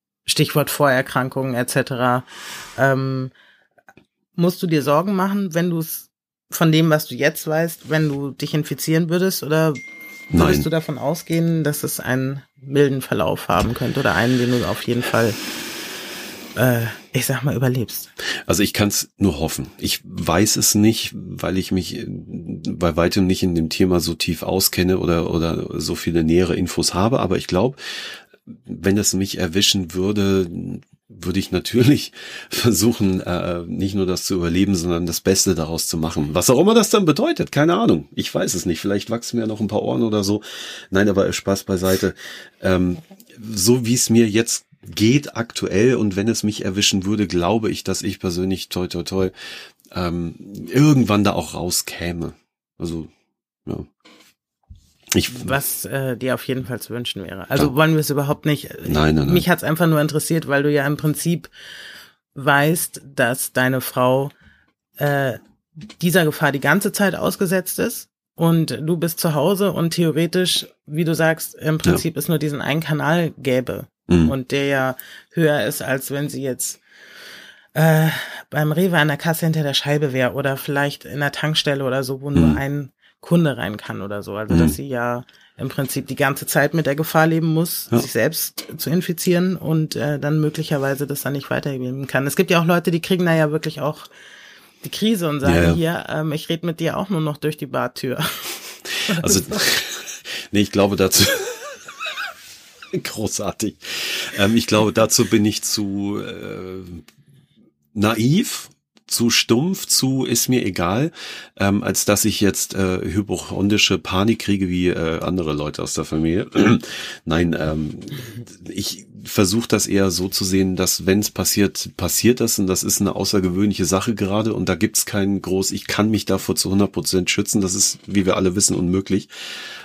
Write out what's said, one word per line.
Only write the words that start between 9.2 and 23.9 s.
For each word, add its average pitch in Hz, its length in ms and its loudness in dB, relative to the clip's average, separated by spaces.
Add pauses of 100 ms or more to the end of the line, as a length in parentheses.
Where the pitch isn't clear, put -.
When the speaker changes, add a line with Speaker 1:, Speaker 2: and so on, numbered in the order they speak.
Speaker 1:
oder 160 260 2 (600)
würdest - 20 -2
Speaker 2:
Nein. 147 320 4
Speaker 1:
du 151 60 -2
davon 156 280 -2
ausgehen, 165 680 0
dass 147 200 -2
es - 180 -6
einen 131 420 -2 (180)
milden 139 400 2
Verlauf - 460 -2
haben 107 260 2
könnte 127 280 -2
oder 104 140 2
einen, 123 220 4
den 120 140 2
du 120 160 0
auf 101 160 -4
jeden 120 180 0
Fall, 113 320 2 (1200)
äh, 120 240 4 (320)
ich 123 120 0
sag 123 180 -2
mal, 143 120 0
überlebst? 123 560 -2 (340)
Speaker 2:
Also 95 180 2
ich 98 100 0
kann's - 440 0
nur 87 220 2
hoffen. 76 280 -4 (100)
Ich - 260 -4
weiß 92 540 0
es - 180 2
nicht, 107 400 4
weil 92 420 -4
ich 90 140 -2
mich, 90 280 -2
äh, - 100 -8
bei 87 880 -4
weitem 90 300 4
nicht 92 160 0
in 90 120 0
dem 82 140 0
Thema 90 320 2